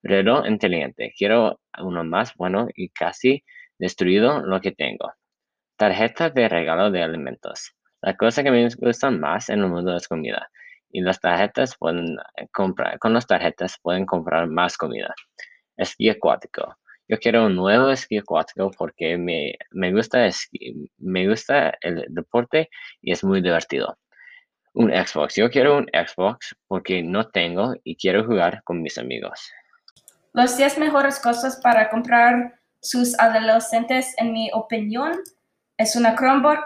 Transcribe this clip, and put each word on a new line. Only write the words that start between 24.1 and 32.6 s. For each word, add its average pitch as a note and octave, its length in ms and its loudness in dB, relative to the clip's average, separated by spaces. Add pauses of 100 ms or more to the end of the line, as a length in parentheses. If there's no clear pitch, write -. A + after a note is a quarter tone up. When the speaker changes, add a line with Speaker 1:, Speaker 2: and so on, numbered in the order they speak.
Speaker 1:
Un A2+ 160 4
Xbox. D2+ 460 -2
Yo A2 140 2
quiero C#3 280 4
un C#3 80 0
Xbox - 680 -2 (140)
porque F#2 360 -4
no F#2+ 260 -2
tengo F#2 460 -2 (100)
y E2 100 -10
quiero F#2+ 300 2
jugar F#2+ 400 0
con F2 160 -6
mis D#2 160 -8
amigos. B1 420 -10 (920)
Speaker 2:
Las B3 240 2
diez C#4 200 2
mejores C#4+ 440 2
cosas A#3+ 420 -2
para A3 260 4
comprar A#3+ 680 2 (220)